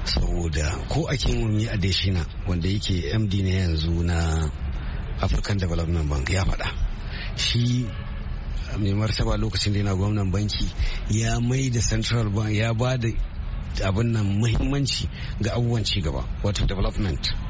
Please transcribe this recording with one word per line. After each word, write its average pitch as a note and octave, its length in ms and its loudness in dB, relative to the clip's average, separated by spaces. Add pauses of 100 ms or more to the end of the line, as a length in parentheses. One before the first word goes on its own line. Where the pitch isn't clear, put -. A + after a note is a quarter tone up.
Saboda D#2 840 0
ko - 220 0
a C#3+ 60 2
Kinwumi A2+ 500 2
Adesina F#2+ 580 0 (220)
wanda F2 220 0
yake G2 460 0
M A2 140 2
D G2 140 0
ne F#2 80 2
yanzu E2+ 400 2 (140)
na E2 440 0 (720)
African - 380 2
Development E2+ 500 0
Bank C#2+ 220 0
ya F2+ 140 2
faɗa. - 260 0 (680)
Shi B2 500 0 (920)
mai G2+ 160 0
martaba G#2+ 420 0
lokacin G#2+ 360 0
da G2+ 80 2
yana G2+ 160 2
gwamnan G2+ 340 2
banki G#2 400 0 (400)
ya A2+ 300 2
mai C3 300 0
da A#2 100 2
Central A2+ 500 0
Bank G#2+ 240 0
ya A2+ 200 2
ba B2 220 2
da A#2 120 0 (760)
abin G#2+ 300 2
nan G2+ 260 2
muhimmanci C3+ 680 2 (340)
ga G2+ 120 0
abubuwan A#2 300 2
ci - 160 0
gaba, C#2+ 220 -2 (220)
wato G2+ 220 0
development. G2 680 0 (180)